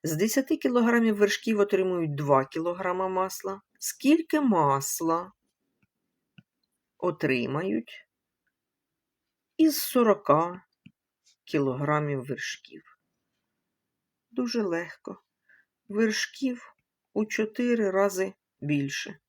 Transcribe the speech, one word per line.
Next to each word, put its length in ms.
З 140
десяти 400
кілограмів 600
вершків 440
отримують 540
два 300
кілограма 640
масла. 540
Скільки 600
масла 920
отримають 1080
із 260
сорока 800
кілограмів 800
вершків? 720
Дуже 320
легко. 600
Вершків 840
у 120
чотири 680
рази 420
більше. 580